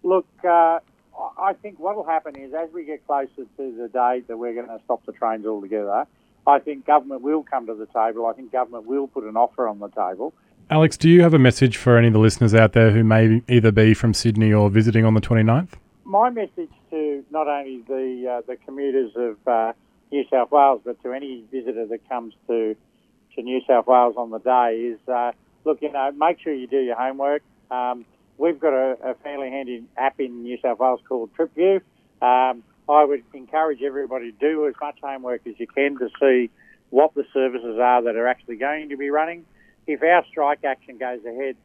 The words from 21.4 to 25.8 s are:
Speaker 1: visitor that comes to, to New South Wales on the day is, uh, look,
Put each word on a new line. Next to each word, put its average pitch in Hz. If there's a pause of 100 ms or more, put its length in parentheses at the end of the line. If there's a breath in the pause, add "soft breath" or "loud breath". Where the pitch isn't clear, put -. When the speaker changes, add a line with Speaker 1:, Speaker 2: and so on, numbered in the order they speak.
Speaker 1:
visitor 117
that 110
comes 117 (140)
to, 113 (600)
to -
New 127
South 120
Wales 123
on 117
the 110
day 120
is, 110
uh, 120 (320)
look, 156